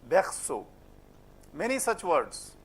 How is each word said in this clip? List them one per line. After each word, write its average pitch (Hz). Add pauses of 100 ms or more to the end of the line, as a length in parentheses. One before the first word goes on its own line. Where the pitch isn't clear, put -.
berceau. 147 (840)
Many 233
such 226
words. 151 (120)